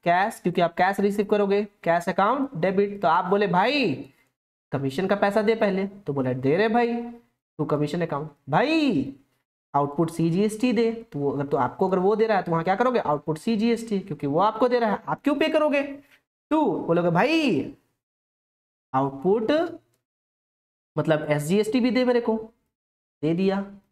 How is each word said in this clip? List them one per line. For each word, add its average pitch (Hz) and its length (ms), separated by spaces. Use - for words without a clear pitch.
Cash, 185 380
क्योंकि 180 180
आप 170 140
cash 190 260
receive 202 260
करोगे, 202 400
Cash 175 260
account 233 480
debit। 196 460
तो 170 60
आप 175 160
बोले, 202 220
"भाई, 190 640
commission 139 340
का 202 80
पैसा 202 280
दे 220 120
पहले," 196 320
तो - 260
बोला, 131 200
"दे 131 240
रहे 214 120
भाई, 240 260
तू - 720
commission 151 380
account।" 156 280
भाई, 240 600
आउटपुट 143 360
सीजीएसटी 208 640
दे, 226 200
तो 226 260
वो 143 120
अगर, 139 160
तो 143 100
आपको 135 320
अगर 185 100
वो 202 180
दे 220 100
रहा 214 100
है 180 60
तो 170 100
वहाँ 165 120
क्या 185 120
करोगे? 240 220
आउटपुट 156 400
सीजीएसटी, 226 600
क्योंकि 147 280
वो 147 140
आपको 214 280
दे 240 100
रहा 226 120
है, 190 180
आप 156 140
क्यों 285 120
पे 311 140
करोगे? 302 340
टू, 285 280
बोलोगे, 175 320
"भाई, 220 600
आउटपुट 220 840
मतलब 151 320
एसजीएसटी 196 500
भी 240 100
दे 254 140
मेरे 240 160
को।" 226 300
दे 160 120
दिया। 190 260